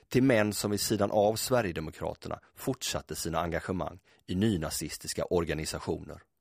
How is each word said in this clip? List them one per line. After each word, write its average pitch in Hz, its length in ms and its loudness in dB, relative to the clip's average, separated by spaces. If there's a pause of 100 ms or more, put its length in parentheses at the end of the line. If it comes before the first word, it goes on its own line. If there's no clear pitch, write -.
till 127 140 4
män 110 300 6
som 107 180 -2
vid 101 100 0
sidan 101 300 2
av 107 260 4
Sverigedemokraterna 82 1000 -2 (180)
fortsatte - 600 -4
sina 80 240 -2
engagemang 85 580 -4 (280)
i 92 80 -4
nynazistiska 82 880 -2
organisationer. 80 1000 -2 (180)